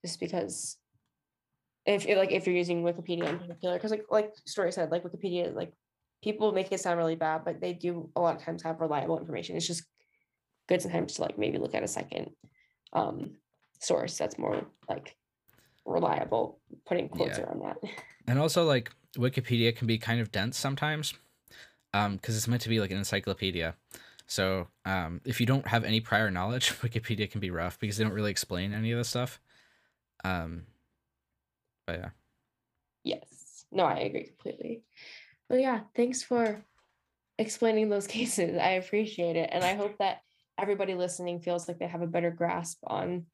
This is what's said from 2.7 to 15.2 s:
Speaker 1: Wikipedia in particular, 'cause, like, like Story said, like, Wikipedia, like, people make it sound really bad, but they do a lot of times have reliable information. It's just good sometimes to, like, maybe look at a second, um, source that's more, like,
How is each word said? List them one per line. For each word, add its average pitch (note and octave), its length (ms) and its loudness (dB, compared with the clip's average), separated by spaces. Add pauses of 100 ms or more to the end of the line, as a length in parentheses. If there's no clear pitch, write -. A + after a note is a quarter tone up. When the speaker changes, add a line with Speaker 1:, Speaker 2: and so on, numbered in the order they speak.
Speaker 1:
Wikipedia E3+ 440 0
in E3+ 120 -2
particular, F3 400 -4
'cause, G#3+ 100 -2
like, G#3+ 180 -2
like G#3+ 240 2 (120)
Story F#3 260 -2
said, E3 220 -2
like, E3+ 100 0
Wikipedia, F3 500 -4
like, - 200 -6 (500)
people G#3+ 300 0
make F#3+ 180 0
it F#3+ 80 0
sound F3 200 0
really E3 180 2
bad, D#3+ 280 0
but E3 160 -4
they F3+ 120 -4
do F3 420 -4
a F3 60 0
lot E3+ 160 4
of - 60 -14
times E3 200 -6
have E3 180 -4
reliable D#3+ 380 0
information. E3+ 380 -6
It's E3+ 100 -2
just E3+ 180 -6 (840)
good F3+ 120 6
sometimes E3+ 340 -2
to, - 80 -2
like, - 160 -2
maybe G#2 200 0
look - 160 -2
at - 80 0
a - 60 -4
second, - 420 -6 (600)
um, - 440 -2 (440)
source - 360 0
that's - 220 -4
more, - 260 -2 (240)
like, - 280 -8 (680)